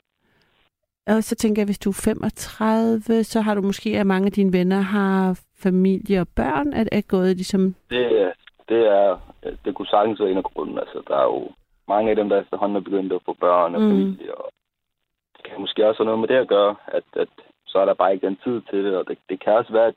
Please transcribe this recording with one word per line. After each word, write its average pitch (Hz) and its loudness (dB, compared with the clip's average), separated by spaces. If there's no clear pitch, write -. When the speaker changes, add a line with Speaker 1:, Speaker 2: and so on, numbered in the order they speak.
Speaker 1:
Og 220 2
så - -4
tænker 214 0
jeg, 202 0
hvis 202 -4
du - -2
er 190 -6
femogtredive, 220 0
så 220 -2
har 208 0
du 202 -2
måske, 208 -2
at 202 2
mange 190 2
af 202 2
dine 196 2
venner 185 2
har 190 0
familie 190 2
og 170 -2
børn, 277 -2
at 220 0
er 208 0
gået 185 2
ligesom 190 0
Speaker 2:
Det, 110 2
det 113 4
er, 98 2
det 101 -4
kunne 98 -10
sagtens 104 2
være 101 0
en 92 0
af 92 -2
grunden. - -8
Altså, - -10
der - -2
er 67 4
jo 62 -2
mange 107 0
af 107 2
dem, 104 0
der 98 2
efterhånden 101 -4
er 101 0
begyndt 92 -4
at 90 -4
få 90 -6
børn 87 2
og 208 0
Speaker 1:
Mm. 214 2
Speaker 2:
familie, 196 -2
og - -12
det - -20
kan - -14
måske 107 0
også 104 0
have 110 2
noget 110 -2
med 113 -4
det 127 0
at 117 -2
gøre, 101 2
at, - -6
at 85 -4
så - -2
er 98 4
der 98 2
bare 92 2
ikke 95 -2
den 98 -4
tid 120 -4
til 98 -2
det, 95 -2
og 85 -4
det, 87 -8
det 95 -8
kan 104 2
også 113 0
være, 113 4
at, - -4